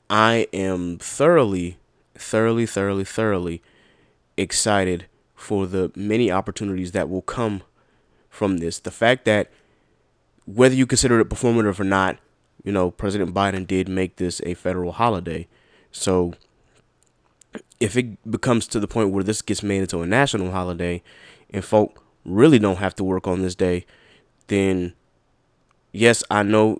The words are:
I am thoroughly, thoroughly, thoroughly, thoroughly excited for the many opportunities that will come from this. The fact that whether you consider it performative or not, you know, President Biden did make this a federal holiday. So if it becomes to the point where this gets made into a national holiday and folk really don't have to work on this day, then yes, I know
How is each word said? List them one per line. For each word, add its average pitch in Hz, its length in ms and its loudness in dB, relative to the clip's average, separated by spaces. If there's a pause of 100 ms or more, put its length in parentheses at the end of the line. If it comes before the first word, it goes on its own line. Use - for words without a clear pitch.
I 110 440 4
am 90 460 -4
thoroughly, 104 800 0 (360)
thoroughly, 113 520 0
thoroughly, 98 380 -2
thoroughly 92 580 -4 (720)
excited 92 720 0 (280)
for 98 320 -4
the 90 280 -2
many 107 360 0
opportunities 92 600 -4
that 85 180 -2
will 92 120 -4
come 104 400 -6 (680)
from 95 280 -2
this. 82 200 -6
The - 120 -10
fact 123 360 0
that 107 240 0 (960)
whether 123 280 4
you 131 120 4
consider 120 340 2
it - 80 2
performative 110 500 0
or 101 60 -2
not, 95 320 0 (480)
you 101 80 -4
know, 92 180 2
President 98 420 -4
Biden 95 340 0
did 92 220 0
make 92 280 -4
this 87 280 -4
a 90 100 -6
federal 90 380 -4
holiday. 90 540 -2 (460)
So 90 420 0 (1400)
if 104 180 0
it 117 320 -4
becomes 113 400 0
to 110 120 -2
the 101 80 -2
point 107 220 0
where 98 120 0
this 107 200 -2
gets - 200 -4
made 98 200 0
into 90 200 -4
a 85 40 -4
national 104 440 0
holiday 90 520 -4 (480)
and 95 140 -6
folk - 380 2 (220)
really 123 340 6
don't 98 200 2
have 95 180 -4
to 98 80 -4
work 92 240 -2
on 92 140 0
this 92 120 -4
day, 90 320 0 (640)
then 95 460 0 (960)
yes, 113 380 4
I 104 120 2
know 107 380 4